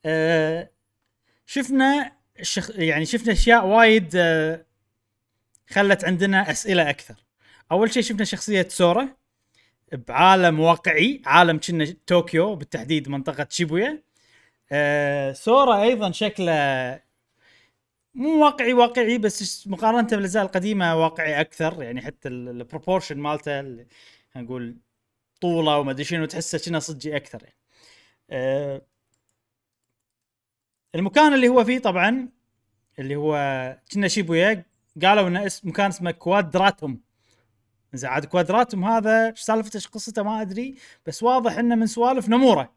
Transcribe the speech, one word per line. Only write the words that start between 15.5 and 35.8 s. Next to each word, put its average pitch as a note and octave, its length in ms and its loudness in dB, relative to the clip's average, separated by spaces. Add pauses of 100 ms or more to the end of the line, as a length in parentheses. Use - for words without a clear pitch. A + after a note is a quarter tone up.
أيضًا G#3+ 280 0
شكله C#3+ 880 -2 (1120)
مو D4+ 300 2
واقعي C#4+ 280 2
واقعي، A#3+ 460 2
بس G3+ 500 -6
مقارنة A3+ 340 0
بالأجزاء G#3 400 -2
القديمة F#3+ 540 -2
واقعي D#3+ 440 -2
أكثر، D#3+ 420 -4
يعني B2 180 -10
حتى C#3 280 -14
ال-، B2 200 -12
البروبورشن C#3+ 680 -6
مالته، D3 420 -6
ال-، B2 260 -16 (480)
خلينا B2 140 -14
نقول A#2+ 280 -10 (640)
طوله E3 380 0
وما C#3 120 -2
أدري C3+ 140 -6
شنو، E3 200 -4
تحسه E3 400 -6
كنا E3+ 140 -4
صجي D3+ 380 -8
أكثر C#3 260 -10
يعني. - 160 -20 (720)
آه، C3+ 520 -6 (2000)
المكان C#4 400 4
اللي B3+ 140 4
هو B3 160 6
فيه B3 140 0
طبعًا، A3+ 500 0 (680)
اللي C#3 180 -8
هو C#3 600 -4 (160)
كنا G3+ 160 -2
شيبويا، F#3 560 0 (380)
قالوا G3 260 4
إنه F#3 180 -2
اسم، F#3+ 220 -8
مكان G3 180 -2